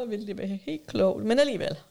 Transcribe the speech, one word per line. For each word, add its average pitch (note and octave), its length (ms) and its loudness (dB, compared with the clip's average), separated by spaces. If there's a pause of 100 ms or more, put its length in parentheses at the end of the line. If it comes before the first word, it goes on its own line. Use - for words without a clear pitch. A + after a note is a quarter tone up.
"Ah, A#3+ 100 -6
ville G#3 160 -6
det G3+ 100 -8
være G3 280 -4
helt D#4 220 -8
klogt?" G3 380 2
Men A#3 140 4
alligevel. A3+ 360 0 (160)